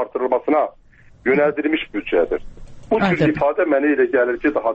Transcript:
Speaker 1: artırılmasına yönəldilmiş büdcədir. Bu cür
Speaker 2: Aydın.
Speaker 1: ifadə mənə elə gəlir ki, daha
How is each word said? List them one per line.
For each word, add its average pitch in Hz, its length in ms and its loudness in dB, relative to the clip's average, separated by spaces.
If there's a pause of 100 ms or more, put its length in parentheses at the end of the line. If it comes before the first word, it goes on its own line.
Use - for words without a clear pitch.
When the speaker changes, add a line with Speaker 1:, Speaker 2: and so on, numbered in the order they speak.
Speaker 1:
artırılmasına 131 680 0 (560)
yönəldilmiş 147 680 0
büdcədir. - 480 -2 (480)
Bu 220 80 2
cür 208 80 0
Speaker 2:
Aydın. 156 240 2
Speaker 1:
ifadə 147 400 0
mənə 143 240 2
elə 131 160 2
gəlir 123 320 2
ki, 147 120 0
daha 113 200 0